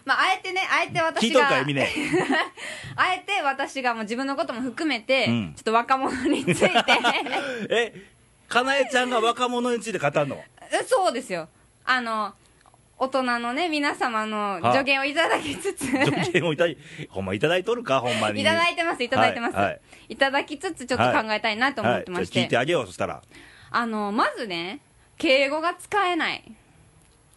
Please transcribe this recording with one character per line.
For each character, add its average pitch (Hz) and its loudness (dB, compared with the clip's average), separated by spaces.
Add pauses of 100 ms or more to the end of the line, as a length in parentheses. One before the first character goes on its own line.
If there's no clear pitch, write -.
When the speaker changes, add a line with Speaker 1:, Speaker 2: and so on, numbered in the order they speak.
Speaker 1:
ま 269 2
あ、 240 2
あ 359 4
え 381 0
て 370 -6
ね、 370 -2
あ 294 2
え - -2
て - -2
私 320 0
が。 330 -2
Speaker 2:
聞 226 2
い - 0
と - 8
る - 6
か、 - 4
エ 135 0
ミ 143 -2
ネ。 131 2
Speaker 1:
<laughs> - -2
あ 330 2
え 359 -4
て 392 -2
私 277 -2
が 240 2
も 226 -4
う - -4
自 214 -4
分 269 -2
の 277 -2
こ 302 -2
と 277 -6
も 240 -6
含 262 -4
め 254 0
て、 254 2
Speaker 2:
う 226 2
ん。 113 0
Speaker 1:
ち - -18
ょ - -18
っ - -20
と 220 0
若 233 4
者 262 -2
に 285 2
つ - 2
い 180 4
て。 - - (580)
Speaker 2:
<laughs> 254 -4
え、 220 0 (540)
か 240 2
な 269 2
え 269 2
ち 262 2
ゃ 247 4
ん 247 -4
が 247 2
若 233 2
者 247 0
に 226 -4
つ 220 -8
い 226 -4
て 175 -4
語 143 0
ん 147 2
の？ 98 -8 (300)
Speaker 1:
え、 349 0
そ 381 2
う - 2
で 240 -4
す - -10
よ。 165 -6 (360)
あ 254 2
の、 220 -4 (640)
大 262 0
人 262 0 (160)
の 240 -4
ね、 320 -2
皆 294 0
様 226 -2
の 208 -4 (140)
助 269 2
言 269 0
を 269 -2
い 285 -4
た 330 2
だ - 0
き 302 -6
つ 381 -6
つ。 277 -6
Speaker 2:
は 254 0
あ。 - 2
助 330 0
言 170 0
を 160 0
い 143 -2
た 170 4
だ 175 0
い-、 151 -6 (320)
ほ 95 -6
ん 98 -4
ま 92 -2
い 107 -2
た 147 2
だ 175 2
い 185 -2
と 214 -2
る 240 -4
か、 135 2
ほ 120 -2
ん 113 -2
ま - 0
に。 - -4
Speaker 1:
い - -2
た 311 4
だ 339 2
い 349 -4
て 349 -2
ま 330 0
す、 247 -4
い 233 -4
た 269 0
だ - 6
い - 0
て - -6
ま 233 -2
す。 - -6
Speaker 2:
は 190 2
い、 - 4
は 127 0
い。 - -12 (280)
Speaker 1:
い 220 -10
た 269 2
だ 285 0
き 302 -10
つ 370 -6
つ、 262 -14
ち 254 -4
ょ 240 0
っ 226 4
と 233 2
考 220 -4
え 208 -2
た 226 -2
い 208 -4
な 262 0
と 240 -6
思 220 2
っ 214 0
て 180 -12
ま 180 -4
し 175 -14
て。 185 -2
Speaker 2:
は - 2
い、 - 0
は - -8
い。 - -10
じ 131 0
ゃ - 4
あ 123 2
聞 - 0
い - -
て - -
あ - -
げ 160 0
よ 147 0
う、 98 -6
そ 90 -14
し - -16
た 98 -2
ら。 76 -10 (500)
Speaker 1:
あ 233 -2
の、 214 -4
ま 311 0
ず 311 -8
ね、 180 -8 (360)
敬 277 4
語 302 -2
が 339 0
使 392 0
え 359 0
な 233 -2
い。 - -10 (920)